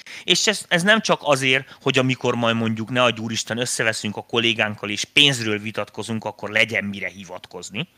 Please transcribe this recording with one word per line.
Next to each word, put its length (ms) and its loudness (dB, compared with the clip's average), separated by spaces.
És 220 2
ez, 220 -2
ez 140 2
nem 180 4
csak 220 0
azért, 600 0
hogy 160 2
amikor 360 2
majd 220 2
mondjuk, 340 -2
ne 120 2
adj 180 2
úristen, 380 -4
összeveszünk 580 -2
a 60 -10
kollégánkkal, 680 0
és 140 -4
pénzről 540 2
vitatkozunk, 680 -6
akkor 260 -8
legyen 340 2
mire 240 -6
hivatkozni, 880 -12